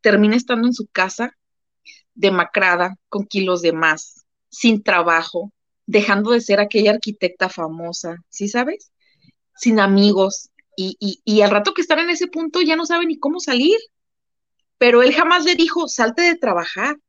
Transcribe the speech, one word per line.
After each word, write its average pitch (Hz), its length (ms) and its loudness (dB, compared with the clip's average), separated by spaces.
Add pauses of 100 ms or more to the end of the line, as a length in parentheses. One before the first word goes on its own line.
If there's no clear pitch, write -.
termina 214 340 4
estando 240 320 0
en 247 60 0
su 220 140 -8
casa 190 440 -4 (800)
demacrada, 185 840 0 (140)
con 202 160 -6
kilos 185 360 -2
de 165 120 2
más, 160 520 -4 (240)
sin 220 340 0
trabajo, 170 680 -2 (340)
dejando 208 460 0
de 240 100 2
ser 202 180 0
aquella 208 320 2
arquitecta 190 580 -4
famosa, 170 680 -10 (120)
¿sí - 180 -8
sabes? 254 440 -6 (640)
Sin 220 240 2
amigos, 196 680 2 (280)
y, 190 220 -8
y, 202 260 -8
y 214 160 4
al 202 100 4
rato 208 220 0
que 359 80 -4
están 311 180 0
en 339 120 -2
ese 349 160 -4
punto 330 340 -6
ya 320 140 0
no 330 100 -4
saben 339 240 -2
ni 302 100 -6
cómo 320 200 -4
salir, 294 380 0 (1000)
pero 240 260 6
él 277 100 4
jamás 330 320 2
le 359 100 2
dijo, 330 320 0
"Salte 240 340 -2
de 349 140 2
trabajar". 226 640 -4 (120)